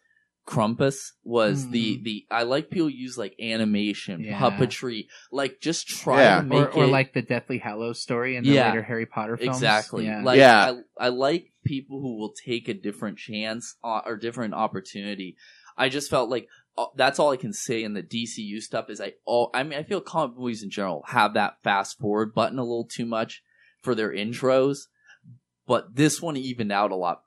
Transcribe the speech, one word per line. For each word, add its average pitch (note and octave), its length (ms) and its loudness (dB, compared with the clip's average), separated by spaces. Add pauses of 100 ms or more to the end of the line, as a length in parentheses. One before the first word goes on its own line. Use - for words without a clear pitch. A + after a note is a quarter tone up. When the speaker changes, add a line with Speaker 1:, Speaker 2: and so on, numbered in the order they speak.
(460)
Speaker 1:
Krampus A#2 640 0 (100)
was A#2 480 0
the, A2 280 0
Speaker 2:
Mm. A#2 60 -14
Speaker 1:
the, G#2+ 260 -8
I A#2 120 -2
like C3+ 260 -2
people D#3+ 220 0
use, B2 260 -10
like, G#2+ 240 -8
animation, G#2 800 -2
Speaker 2:
Yeah. G#2 160 -6
Speaker 1:
puppetry, B2 680 -2 (260)
like, C3+ 280 -4
just - 280 -4
try C3+ 340 2
Speaker 3:
Yeah. G2 200 8
Speaker 1:
to C#3 40 -4
make C3+ 120 2 (180)
Speaker 2:
Or, D#3 40 4
or D3 40 6
Speaker 1:
it C#3 40 6
Speaker 2:
like C3+ 260 2
the B2+ 80 0
Deathly A#2+ 360 -4
Hallows A2+ 440 -8
story B2+ 340 -2
in B2 80 -4
the C3+ 60 6
Speaker 1:
Yeah. C3 180 6
Speaker 2:
later - 140 0
Harry A2+ 240 -6
Potter A2+ 320 -6
films. B2+ 180 -2
Speaker 1:
Exactly. A2 480 2
Speaker 2:
Yeah. G#2+ 180 -4
Speaker 1:
Like, B2+ 160 4
Speaker 3:
Yeah. B2 360 10 (240)
Speaker 1:
I, B2 80 -2
I - 20 4
like C3+ 440 0 (120)
people C3+ 380 -6
who A#2+ 160 -6
will G#2+ 160 -8 (100)
take A#2+ 240 -4
a A#2 60 -4
different G2+ 420 -8
chance, A2 640 -8
uh, A2+ 220 -4
or A#2 140 -6
different A#2 340 -6
opportunity. G2 840 -6 (420)
I C3+ 100 2
just C#3+ 220 -6
felt B2+ 180 0
like, A#2+ 180 -4 (300)
uh, A#2 180 -2
that's C3 240 2
all D3+ 120 4
I C3 80 0
can G#2 160 -8
say A2+ 280 -4
in G#2+ 120 -6
the F#2+ 80 -6
D A#2 240 -6
C A#2 160 -12
U G#2 180 -8
stuff A2 300 -8
is G#2+ 100 -12
I, G2 140 -10 (100)
all, A#2+ 300 2
I B2+ 80 0
mean, D3 160 -6
I D#3 40 -6
feel F3+ 200 -4
comic C#3 340 -4
movies A#2+ 260 -6
in G2 80 -10
general F#2 380 -4
have G#2+ 260 4
that G#2 280 0
fast G2 360 0
forward G#2+ 360 -2
button A2+ 240 0
a C3 60 -4
little A#2 220 -4
too A#2+ 200 -8
much A2+ 360 -6 (380)
for B2+ 140 -2
their G#2+ 180 0
intros, C3 760 0 (800)
but A#2 300 0
this D3 240 2
one D#3+ 160 -6
evened A#2+ 360 -4
out G2+ 180 2
a F#2+ 60 -4
lot F2 300 -2